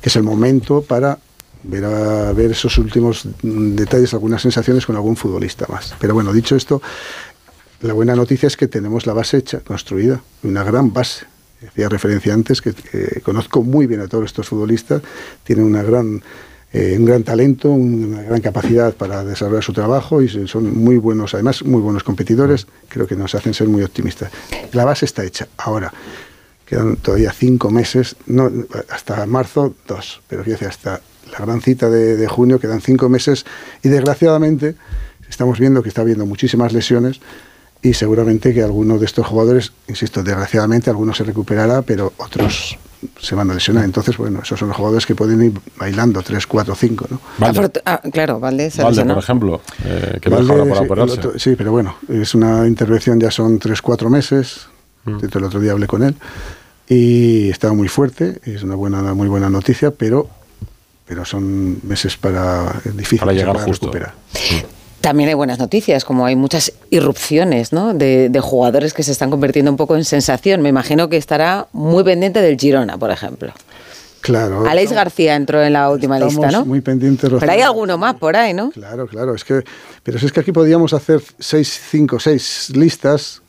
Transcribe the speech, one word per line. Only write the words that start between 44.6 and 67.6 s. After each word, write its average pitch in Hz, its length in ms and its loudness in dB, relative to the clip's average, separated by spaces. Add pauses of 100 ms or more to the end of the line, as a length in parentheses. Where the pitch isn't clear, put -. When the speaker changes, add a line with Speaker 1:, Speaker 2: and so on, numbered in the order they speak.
Speaker 1:
los - 80 -6
jugadores 107 280 0
que - 80 -10
pueden 110 300 2
ir 113 100 4 (240)
bailando, 110 460 -2
tres, - 240 -6
cuatro, 104 260 -2
cinco, 113 380 -2
¿no? 131 100 -10 (160)
Speaker 2:
Valde. 113 240 2
Speaker 3:
Afortu-, - 240 -2
ah, 175 160 -2 (100)
claro, 151 280 -2
Valde 131 320 -2
se 151 100 -4
Speaker 2:
Valde, 117 160 4
Speaker 3:
lesionó. 107 160 2
Speaker 2:
por 98 100 -2
ejemplo, 110 380 0 (240)
eh, 90 340 -4
que - 100 0
Speaker 1:
Valde, 127 160 4 (100)
Speaker 2:
viajaba 143 140 4
para 98 100 2
Speaker 1:
sí, 98 60 2
el 95 60 -2
Speaker 2:
operarse. 120 280 2
Speaker 1:
otro, - 200 -6
sí, 131 160 2
pero 107 160 -2
bueno, 107 240 0 (140)
es 107 240 -2
una 113 340 4
intervención, 113 520 2
ya 113 100 2
son 113 300 2
tres, 107 240 -2
cuatro 117 260 0
meses. 135 520 0 (440)
Speaker 2:
Mm. 107 120 -6 (140)
Speaker 1:
El 98 120 -2
otro 98 160 -4
día 104 140 2
hablé 101 120 0
con 113 160 0
él 139 140 2 (760)
y 120 600 4
estaba 107 240 0
muy 101 140 2
fuerte, 143 580 -2
es 101 180 -10
una 95 120 -6
buena, 98 380 -2
muy 101 140 0
buena 98 220 0
noticia, 120 420 0
pero, 123 380 0 (760)
pero 82 200 -10
son 98 580 -4
meses 98 340 -4
para, 90 560 -2 (200)
difíciles 101 260 0
Speaker 2:
Para 95 140 0
llegar 95 200 0
Speaker 1:
para 104 120 -2
Speaker 2:
justo. - 220 -2
Speaker 1:
recuperar. - 260 -8 (200)
Speaker 2:
Sí. - 300 -4 (380)
Speaker 3:
También 147 280 2
hay 156 60 2
buenas 131 240 -2
noticias, 139 460 0
como 127 200 0
hay 131 100 2
muchas 139 380 0 (160)
irrupciones, 147 840 2